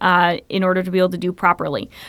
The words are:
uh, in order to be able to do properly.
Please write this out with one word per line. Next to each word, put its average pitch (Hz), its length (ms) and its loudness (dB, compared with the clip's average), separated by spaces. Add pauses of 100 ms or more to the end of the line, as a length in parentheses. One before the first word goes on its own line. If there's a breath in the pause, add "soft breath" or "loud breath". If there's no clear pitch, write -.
uh, 175 360 2 (120)
in 190 140 -2
order 185 200 0
to 185 80 -8
be 185 80 0
able 180 100 4
to 180 80 -6
do 175 140 -4
properly. 165 580 -2 (200 loud breath)